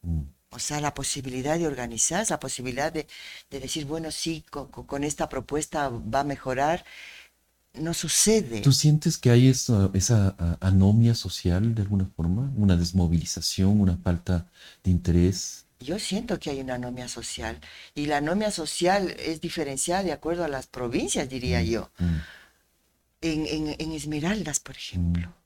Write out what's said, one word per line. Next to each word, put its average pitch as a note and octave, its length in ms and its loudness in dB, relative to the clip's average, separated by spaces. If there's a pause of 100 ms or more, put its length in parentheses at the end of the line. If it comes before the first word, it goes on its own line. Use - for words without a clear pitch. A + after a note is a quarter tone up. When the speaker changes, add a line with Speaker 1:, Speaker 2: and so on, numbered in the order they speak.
Speaker 1:
Mm. E2 200 -2 (280)
Speaker 2:
O A#2 80 -20
sea, D3 240 -4
la D3 140 -2
posibilidad C3+ 640 -4
de E3+ 80 0
organizarse, C3+ 640 -2
la D3+ 60 -2
posibilidad C3 520 -4
de, D#3+ 140 -6 (460)
de C#3+ 80 -8
decir, C#3 260 -6
"Bueno, D#3 240 -6
sí, D#3 400 -6
co-, C#3 220 -12
co-, B2 160 -16
con C#3 160 -4
esta D3+ 260 -2
propuesta C#3+ 600 -4
va A#2 320 -2
a - 20 0
mejorar", C#3 600 -2 (920)
no D#3+ 180 -4
sucede. D#3+ 680 2
Speaker 1:
¿Tú C#3 100 6
sientes D3+ 480 4
que B2+ 100 4
hay B2 200 8
esa, G#2+ 440 4
esa, G2 460 4
a-, E2+ 220 0
anomia G2+ 520 6
social G2 640 0
de G#2+ 80 0
alguna G2 220 2 (100)
forma? G2+ 420 0
¿Una G2 180 6
desmovilización, F2 1040 2
una F#2 180 4
falta F2+ 500 0 (360)
de F#2+ 60 0
interés? F2 760 2 (140)
Speaker 2:
Yo D#3+ 200 -6
siento G3+ 400 -4
que - 100 -8
hay C#3 120 -6
una C3 120 -6
anomia B2 340 -8
social, A#2 520 -10 (340)
y D3 140 -4
la D3+ 100 2
anomia F3+ 320 0
social F3 720 0
es D#3+ 220 -6
diferenciada E3 600 -4
de F#3 100 -2
acuerdo E3 320 -4
a D#3+ 40 -2
las C3+ 180 -6
provincias, C3 640 -4
diría A#2+ 320 -2
Speaker 1:
Mm, F2 40 0
Speaker 2:
yo. A2 340 -2
Speaker 1:
mm. E2+ 160 2 (1080)
Speaker 2:
En, D#3 260 -2
en, D#3 320 -4
en D#3 120 -6
Esmeraldas, D3+ 680 -4
por - 160 -16
ejemplo. E2+ 500 -2
Speaker 1:
Mm. E2+ 60 -18 (120)